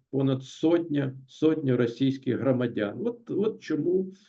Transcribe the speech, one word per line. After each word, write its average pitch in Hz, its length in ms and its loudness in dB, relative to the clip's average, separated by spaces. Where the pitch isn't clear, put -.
понад 135 320 0
сотня, 151 720 0
сотня 151 500 2
російських 123 600 0
громадян. 117 680 0
От, - 240 -8
от 202 280 -2
чому 175 520 -2